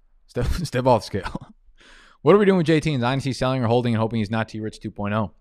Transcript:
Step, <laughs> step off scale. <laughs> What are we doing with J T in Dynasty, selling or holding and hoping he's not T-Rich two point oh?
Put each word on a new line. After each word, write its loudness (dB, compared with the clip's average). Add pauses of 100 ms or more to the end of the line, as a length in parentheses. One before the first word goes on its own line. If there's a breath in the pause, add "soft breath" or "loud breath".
(260)
Step, -4
<laughs> -2
step -4
off 4
scale. -10
<laughs> -20 (680 soft breath)
What 6
are 8
we 4
doing 4
with 0
J 4
T -2
in -2
Dynasty, -2
selling -2
or 0
holding 2
and 0
hoping -2
he's -2
not -2
T-Rich -10
two -10
point -6
oh? -2 (100)